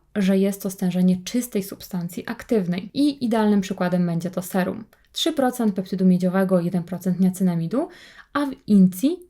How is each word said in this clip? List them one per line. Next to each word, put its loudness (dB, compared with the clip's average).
że 2
jest 0
to -6
stężenie 2
czystej -4
substancji -10
aktywnej -2
i 0
idealnym 2
przykładem 0
będzie -2
to -6
serum. -2
Trzy -2
procent 0
peptydu -2
miedziowego, 4
jeden -2
procent -4
niacynamidu, 0
a 0
w -6
inci 4